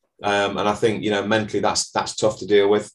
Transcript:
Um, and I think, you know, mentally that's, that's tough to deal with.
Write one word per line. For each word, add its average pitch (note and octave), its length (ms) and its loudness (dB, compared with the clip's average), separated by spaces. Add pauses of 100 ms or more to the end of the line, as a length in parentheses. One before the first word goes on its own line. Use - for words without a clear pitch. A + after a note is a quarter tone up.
(220)
Um, G2+ 360 -2
and G2 100 0
I G#2 60 2
think, G#2+ 280 0
you G#2 80 0
know, G2+ 160 0
mentally G#2 340 0
that's, G2 300 -2
that's - 240 -4
tough G#2+ 240 0
to F#2+ 80 -12
deal G2+ 220 4
with. G#2 260 0